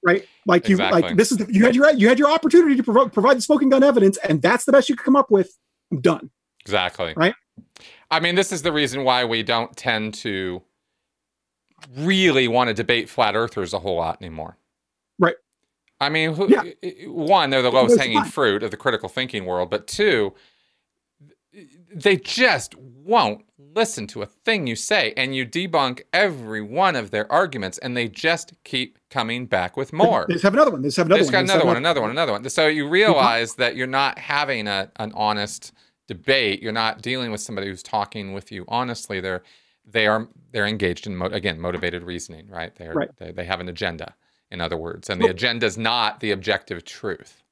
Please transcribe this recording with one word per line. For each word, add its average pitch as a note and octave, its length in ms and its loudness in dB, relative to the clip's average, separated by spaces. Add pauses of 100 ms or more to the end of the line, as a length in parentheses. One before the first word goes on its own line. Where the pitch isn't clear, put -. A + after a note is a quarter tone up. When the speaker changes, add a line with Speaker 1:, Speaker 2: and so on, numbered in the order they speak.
Speaker 1:
Right? F#3 220 2 (200)
Like, F3 220 2
you, F#3+ 100 4
like, F#3+ 160 2
Speaker 2:
Exactly. E3+ 220 2
Speaker 1:
this A3+ 160 4
is A#3 60 0
the, G#3 160 -4
you G3 120 4
had B3 100 4
your, C#4+ 160 6
you A3 180 4
had B3+ 80 6
your C#4+ 140 4
opportunity D#4+ 440 6
to C4 80 0
provo-, A#3+ 260 4
provide B3+ 280 4
the A#3 40 -6
smoking C#4+ 280 2
gun C4 140 6
evidence, A3+ 340 6
and D3+ 240 0
that's G#3+ 240 2
the C#4 60 2
best C#4 180 6
you C4+ 60 0
could - 100 -10
come C4 100 6
up - 140 4
with. G3 280 2 (340)
I'm C#3 100 -4
done. - 300 0 (300)
Speaker 2:
Exactly. F2+ 540 -2
Speaker 1:
Right? F3 200 2 (720)
Speaker 2:
I D#3+ 100 2
mean, F3 160 0
this F#3+ 160 0
is E3+ 120 -6
the E3+ 80 0
reason C#3 320 -2
why B2+ 220 2
we A2+ 180 -2
don't A#2 340 -2
tend A2 380 -4
to F#2 460 -6 (1400)
really D#3+ 500 2
want A#2+ 220 2
to A2 40 -2
debate A#2+ 360 -2
flat G#2+ 260 0
earthers G#2+ 380 -4
a G2 60 -2
whole F2 180 -4
lot E2 240 -4
anymore. E2 360 -14 (640)
Speaker 1:
Right. E3+ 160 2 (640)
Speaker 2:
I C#3+ 100 0
mean, D#3+ 240 0
who, F#3+ 160 -2
Speaker 1:
Yeah. - 140 6
Speaker 2:
i-, E3+ 120 -12 (280)
i-, - 40 -16
one, E3 420 2
they're C3+ 120 2
the B2 80 4
Speaker 1:
It's A#2+ 60 0
a - 20 6
waste B2+ 80 6
of A#2+ 60 2
Speaker 2:
lowest A#2 80 6
hanging A#2 240 2
Speaker 1:
time. - 80 -8
Speaker 2:
fruit G#2+ 320 0
of G#2 80 -6
the G#2 60 -10
critical A2+ 320 -4
thinking B2 360 -6
world, F2+ 240 -2
but - 180 -6
two, B2+ 460 0 (1600)
they G3 240 2
just A3 600 -2
won't C3+ 680 -2 (320)
listen G#3 320 -4
to G2+ 140 -10
a G#2 40 -6
thing G3 420 -4
you A2+ 80 -4
say, D3+ 420 -2
and C3+ 180 -4
you C3 100 -4
debunk D3 560 -2 (120)
every C3 480 -2
one D3+ 340 -2
of G#2 160 -6
their G#2+ 200 -4
arguments, C3+ 480 -2
and B2 160 -8
they A#2 120 -4
just D#3+ 460 -6 (100)
keep - 340 -8 (120)
coming A#2+ 360 -6
back F#2 320 -4
with C3+ 160 -8
more. E3+ 340 2
Speaker 1:
They E3+ 80 -2
just E3+ 80 -6
have G3 100 4
another C#4+ 180 4
one. C#3 100 -6
They C#3 60 -2
just C3 100 -2
have E3+ 100 2
another F#3 120 6
Speaker 2:
They - 40 4
just C#3 100 0
Speaker 1:
one. - 0 -
Speaker 2:
got G3 60 2
Speaker 1:
They F3+ 80 0
just F#3+ 80 2
Speaker 2:
another E3 60 4
Speaker 1:
have C#3 60 4
Speaker 2:
one, A#2+ 100 2
Speaker 1:
another D3 220 0
Speaker 2:
another - 20 0
one, G#2+ 100 -2
another C#3+ 200 -2
one. A2+ 180 -6
So D#3 180 2
you D#3 160 0
Speaker 1:
Mm-hmm. D3 100 -4
Speaker 2:
realize B2+ 640 4
that B2 200 -2
you're B2+ 120 -4
not C3+ 320 -2
having C#3 480 -4
a, G2 300 -4
an A2 180 -8
honest G#2 580 -4 (340)
debate. G#2+ 540 -2
You're A2 100 -8
not A2 300 -4
dealing B2 300 -6
with G#2 100 -8
somebody G2 260 -8
who's F#2 160 -12
talking G2+ 500 -6
with G2 180 -14
you F#2 160 -14
honestly. A#2 520 -6
They're, F#2 240 -6 (420)
they A2 220 0
are, A2 200 0 (240)
they're G#2 160 -2
engaged G2+ 400 -4
in G2 100 -8
mo-, F2+ 100 -6
again, F#2 320 -6
motivated F2 440 -6
reasoning, F2 440 -14
right? F2 280 -12
They're, E2 180 -16
Speaker 1:
Right. C#3+ 240 -6
Speaker 2:
they, E2+ 140 -16
they F2 140 -12
have F2+ 140 -6
an F2+ 100 -12
agenda, F2 460 -10 (360)
in F2+ 100 -10
other E2 160 -6
words, E2 320 -12
and F#2 100 -6
Speaker 1:
Well A2+ 80 2
Speaker 2:
the - 60 0
agenda A#2 320 -4
is G2+ 120 -2
not A2+ 440 -2
the G#2+ 100 -2
objective G2 540 -6
truth. - 560 -12 (120)